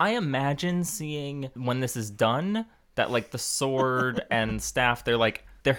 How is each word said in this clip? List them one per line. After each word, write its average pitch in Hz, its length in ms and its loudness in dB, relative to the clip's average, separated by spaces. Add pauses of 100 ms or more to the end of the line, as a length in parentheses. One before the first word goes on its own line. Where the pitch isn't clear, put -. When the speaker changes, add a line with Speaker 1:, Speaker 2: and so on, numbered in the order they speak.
Speaker 1:
I 190 100 2
imagine 165 720 0
seeing 143 720 -6
when 123 260 -2
this 127 160 -2
is 107 140 -4
done 160 560 0 (300)
that, 110 160 2
like, 120 180 0
the 123 80 -6
sword 127 880 0
Speaker 2:
<laughs> - 40 -6
Speaker 1:
and 110 300 0
staff, 123 440 0
they're, 117 120 2
like, 113 280 2 (180)
they're 135 160 4